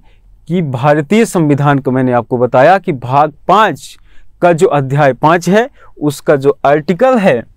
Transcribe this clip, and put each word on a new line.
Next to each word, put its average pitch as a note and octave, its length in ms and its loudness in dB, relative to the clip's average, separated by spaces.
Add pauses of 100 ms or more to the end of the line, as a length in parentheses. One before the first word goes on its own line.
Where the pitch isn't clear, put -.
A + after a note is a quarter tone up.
(480)
कि F3+ 140 -2
भारतीय D3+ 640 0
संविधान C#3+ 540 0
को C3 120 -4
मैंने B2+ 200 -2
आपको A#2+ 260 -2
बताया C3 400 2
कि F#3+ 140 -6
भाग C#3 420 -2 (140)
पाँच F#3+ 500 -2 (440)
का F3 120 4
जो E3+ 140 0
अध्याय C#3+ 460 0
पाँच E3+ 360 0
है, A3+ 200 0 (320)
उसका D3 340 -2
जो C3+ 300 0
आर्टिकल F3 520 0
है F3 260 0 (140)